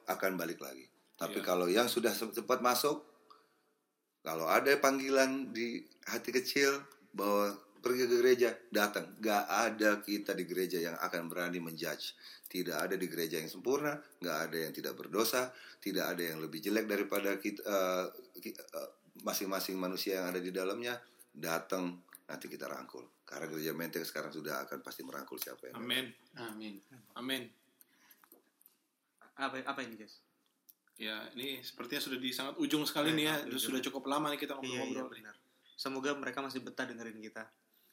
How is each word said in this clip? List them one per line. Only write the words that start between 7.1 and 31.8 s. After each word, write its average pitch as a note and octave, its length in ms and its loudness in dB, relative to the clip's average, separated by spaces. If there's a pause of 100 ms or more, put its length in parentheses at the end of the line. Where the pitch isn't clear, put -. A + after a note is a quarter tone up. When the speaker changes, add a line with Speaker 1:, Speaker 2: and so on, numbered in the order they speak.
Speaker 1:
bahwa G2+ 380 4 (300)
pergi B2+ 260 2
ke A#2+ 140 6
gereja, A#2+ 320 8 (180)
datang. G#2 480 2
Nggak G#2+ 300 4
ada G#2+ 520 6
kita G2+ 360 0
di F2+ 100 0
gereja F2 340 0
yang E2+ 200 0
akan F2+ 280 0
berani F2 320 -2
menjudge. E2 540 -4 (320)
Tidak F2 300 -2
ada F#2 200 0
di F2+ 120 -2
gereja E2 320 -2
yang D#2+ 100 -4
sempurna, C#3+ 480 0 (220)
nggak E2 240 -2
ada E2 180 -2
yang D#2 140 -2
tidak C#2+ 200 -4
berdosa, A#2+ 540 0 (300)
tidak F2+ 320 0
ada F2 160 -2
yang D#2+ 120 -4
lebih D#2 220 -6
jelek G#2 260 2
daripada G2+ 480 2
kita, G2+ 280 -4
eh, F#2 440 2 (300)
ki-, - 160 -10
eh, - 380 -10 (280)
masing-masing F#2+ 560 0
manusia F#2 480 0
yang F2+ 60 0
ada F2+ 100 0
di F#2 120 -2
dalamnya. G#2 440 -2 (340)
Datang, F2 680 -2 (260)
nanti D2 220 -10
kita D2 200 -8
rangkul. C2 360 -10 (200)
Karena D2 240 -8
gereja D#2 260 -2
Menteng D#2+ 300 -4
sekarang D2+ 280 -6
sudah D2 320 -4
akan C#2 180 -8
pasti - 220 -12
merangkul C#2 340 -10
siapa B1+ 300 -10
yang B1+ 100 -12
Speaker 2:
Amin. B2 300 -2 (300)
Speaker 3:
Amin. A2 380 -10 (400)
Speaker 2:
Amin. B2+ 280 -4 (1900)
Speaker 4:
Apa, C3 280 -4
apa C3+ 160 -4
ini, A2+ 160 -8
Jess? G#2 220 -18 (800)
Speaker 2:
Ya, G#2+ 360 -6
ini B2+ 300 -6
sepertinya B2 400 -6